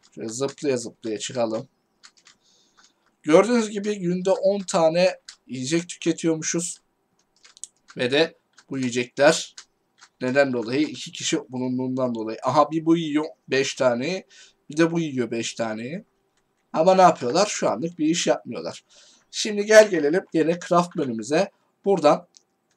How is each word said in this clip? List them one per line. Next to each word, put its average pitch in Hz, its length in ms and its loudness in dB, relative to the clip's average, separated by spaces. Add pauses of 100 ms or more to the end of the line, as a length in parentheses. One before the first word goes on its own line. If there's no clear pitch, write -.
(140)
Şöyle - 140 -10
zıplaya 135 480 -4
zıplaya 110 420 -8
çıkalım. 117 500 -4 (1500)
Gördüğünüz 208 480 4
gibi 208 280 -4
günde 180 320 -2
on 196 300 0
tane 180 600 2 (260)
yiyecek 143 420 -4
tüketiyormuşuz. 165 920 -4 (1160)
Ve 127 140 -2
de - 280 0 (320)
bu 135 80 -6
yiyecekler 123 760 0 (680)
neden 131 320 2
dolayı? 120 280 -2
İki 143 320 -6
kişi - 260 -4
bulunduğundan 127 760 -4
dolayı. 110 280 -6
Aha, 147 280 2
bir 160 160 -4
bu 165 100 4
yiyor 151 280 -2 (240)
beş 135 260 0
tane. 131 520 -2 (440)
Bir 143 60 -10
de 165 140 4
bu 170 100 -2
yiyor 127 300 -4
beş 113 240 -6
tane. 117 500 -8 (680)
Ama 165 220 4
ne 190 80 6
yapıyorlar? 151 440 4
Şu - 240 -4
anlık 117 280 -8
bir 151 80 -2
iş 160 200 0
yapmıyorlar. 92 580 -6 (460)
Şimdi 208 360 -4
gel 214 240 8
gelelim 165 420 0
gene 165 260 0 (100)
craft 175 280 0
menümüze. 135 540 -2 (340)
Buradan 175 420 2 (500)